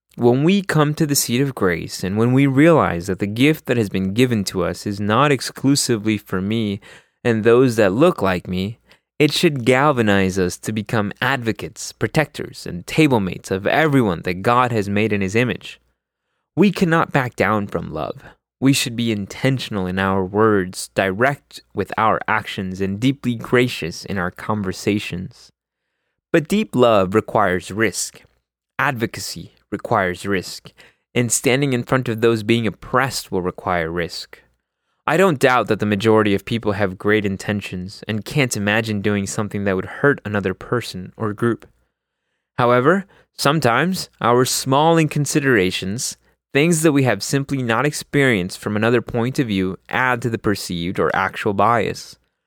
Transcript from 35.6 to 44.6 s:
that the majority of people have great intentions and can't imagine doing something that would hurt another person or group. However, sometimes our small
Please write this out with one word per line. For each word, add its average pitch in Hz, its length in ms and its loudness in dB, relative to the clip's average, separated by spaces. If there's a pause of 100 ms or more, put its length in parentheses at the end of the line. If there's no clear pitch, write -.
that 104 100 0
the 107 60 -2
majority 107 500 4
of 95 120 -2
people 110 260 -2
have 95 240 -2
great 104 300 0
intentions 98 840 -6
and 107 160 -4
can't 131 320 -2
imagine 107 460 -2
doing 101 240 0
something 101 380 -6
that 95 120 0
would 92 80 -4
hurt - 400 0
another 98 300 -2
person - 640 -8
or 107 160 -4
group. 117 320 -2 (920)
However, 123 480 4 (320)
sometimes 147 720 0 (140)
our 123 240 4
small 151 500 2